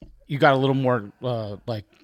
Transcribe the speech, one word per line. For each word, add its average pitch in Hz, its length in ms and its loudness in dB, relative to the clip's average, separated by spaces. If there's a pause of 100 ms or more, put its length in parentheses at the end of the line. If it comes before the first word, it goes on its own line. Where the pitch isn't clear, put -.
(280)
you 143 100 -6
got 143 160 6
a 135 40 4
little 135 180 2
more, 123 340 0 (140)
uh, 110 320 -6 (100)
like, 110 200 -6 (180)